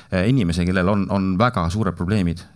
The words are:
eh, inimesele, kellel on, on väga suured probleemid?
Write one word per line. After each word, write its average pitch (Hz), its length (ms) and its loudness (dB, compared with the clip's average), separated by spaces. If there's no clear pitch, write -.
eh, 92 200 0
inimesele, 90 400 2
kellel 92 180 2
on, 98 220 0
on 95 280 0
väga 107 320 0
suured 95 280 -2
probleemid? 87 460 -2